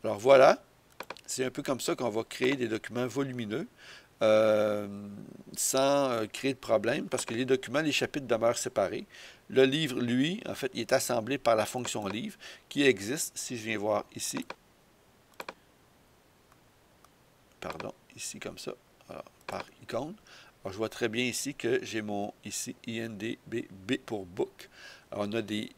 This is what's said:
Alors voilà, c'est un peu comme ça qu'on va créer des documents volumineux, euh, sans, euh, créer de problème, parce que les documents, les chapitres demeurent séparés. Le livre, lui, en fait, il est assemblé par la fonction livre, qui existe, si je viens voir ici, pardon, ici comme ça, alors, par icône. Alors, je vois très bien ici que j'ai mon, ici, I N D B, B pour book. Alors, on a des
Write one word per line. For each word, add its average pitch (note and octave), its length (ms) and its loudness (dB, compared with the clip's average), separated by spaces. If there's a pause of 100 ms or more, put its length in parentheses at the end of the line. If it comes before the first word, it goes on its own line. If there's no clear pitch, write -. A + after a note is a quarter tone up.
Alors G#2+ 160 -2
voilà, C3+ 460 10 (600)
c'est - 180 -4
un B2+ 80 -4
peu D3 100 -6
comme C3+ 200 -2
ça E3+ 140 0
qu'on B2+ 140 -2
va A2 140 0
créer C3 320 0
des B2 140 -2
documents A2+ 380 -4
volumineux, B2+ 600 -4 (540)
euh, G#2+ 680 4 (720)
sans, C#3 540 2
euh, A2+ 160 0
créer - 260 -4
de B2 60 -10
problème, A2+ 500 0
parce - 160 -4
que - 80 -8
les A#2 100 -2
documents, C3 380 0
les D#3 100 0
chapitres C3+ 340 -2
demeurent A#2 320 2
séparés. G2+ 480 -2 (440)
Le C3 160 8
livre, C3+ 340 0
lui, B2+ 480 0
en A2 80 -6
fait, - 180 -4
il A#2 80 -4
est A2+ 120 2
assemblé B2 440 0
par A#2 200 4
la G#2 80 2
fonction A2+ 420 -6
livre, G#2 300 -6 (320)
qui C#3+ 140 0
existe, B2 540 2
si - 200 -8
je A2 60 -8
viens A2 140 -4
voir G2+ 280 2 (100)
ici, - 300 -6 (3250)
pardon, - 340 -10 (220)
ici - 240 -12
comme G2 180 -12
ça, - 160 -8 (360)
alors, - 160 -14 (200)
par F#2+ 200 -8 (160)
icône. D3 340 -6 (480)
Alors, F#2+ 80 -8
je F#2 60 -10
vois A2 120 -2
très A#2+ 200 -2
bien A#2 160 0
ici B2+ 280 -4
que B2+ 300 0
j'ai A2+ 180 -4
mon, G#2 320 -4 (120)
ici, - 320 -8 (100)
I A2+ 120 -6
N A2+ 180 -8
D A2+ 280 -6
B, - 260 -6
B G2 260 -4
pour G2+ 280 -6
book. - 440 -6 (420)
Alors, G#2 160 -4
on G#2 60 -6
a A2+ 80 0
des G#2+ 360 -4